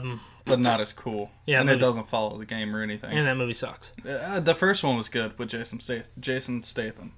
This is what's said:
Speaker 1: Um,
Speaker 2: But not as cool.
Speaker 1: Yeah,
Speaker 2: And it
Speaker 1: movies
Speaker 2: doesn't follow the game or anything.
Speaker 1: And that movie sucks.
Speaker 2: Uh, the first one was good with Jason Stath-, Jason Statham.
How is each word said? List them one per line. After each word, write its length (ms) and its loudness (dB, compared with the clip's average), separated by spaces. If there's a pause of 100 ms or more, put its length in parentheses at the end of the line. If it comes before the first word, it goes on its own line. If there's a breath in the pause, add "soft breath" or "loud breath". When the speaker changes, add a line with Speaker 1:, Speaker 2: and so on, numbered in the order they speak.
Speaker 1:
Um, 180 -6 (240 soft breath)
Speaker 2:
But 160 4
not 220 4
as 100 -4
cool. 400 -6 (140)
Speaker 1:
Yeah, 160 4
Speaker 2:
And 80 4
it 40 8
Speaker 1:
movies 140 6
Speaker 2:
doesn't 220 0
follow 280 -2
the 80 -10
game 300 -4
or 80 -2
anything. 340 -4
Speaker 1:
And 80 4
that 120 2
movie 160 0
sucks. 400 -4 (120)
Speaker 2:
Uh, 360 -4
the 140 6
first 280 2
one 140 4
was 100 -2
good 320 -2
with 80 -6
Jason 320 -8
Stath-, 400 -8
Jason 420 -4
Statham. 560 -6